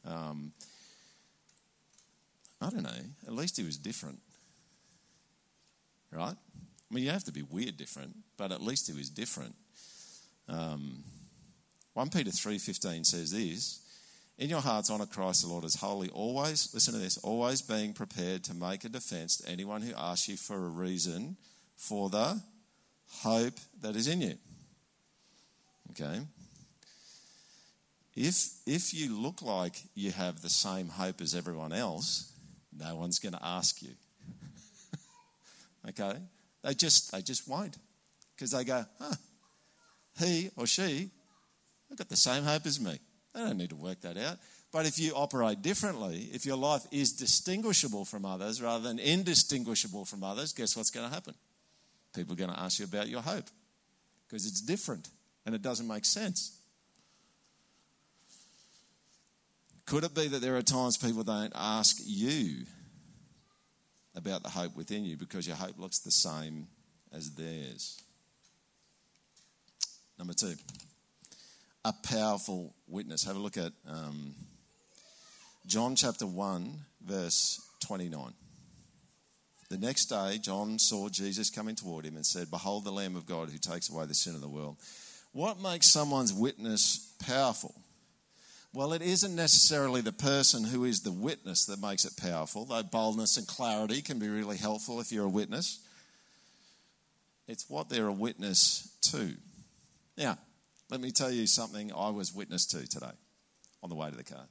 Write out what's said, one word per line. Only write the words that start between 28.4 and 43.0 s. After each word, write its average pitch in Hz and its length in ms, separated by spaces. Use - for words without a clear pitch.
if 160 300
you 143 200
look 139 280
like 92 320
you 101 180
have 87 300
the 85 80
same 95 380
hope 92 340
as 82 140
everyone 80 360
else, 104 600
no 80 200
one's 87 240
gonna 92 240
ask 90 380
you. 64 140
<laughs> - 1900
Okay? 101 280
They 143 100
just, - 400
they 190 80
just - 260
won't. 151 300
'Cause - 140
they 127 140
go, 123 200
"Huh, 294 160
he 175 380
or 120 100
she, 185 420
they've 277 100
got - 120
the - 80
same 135 260
hope 151 220
as 139 140
me. 85 200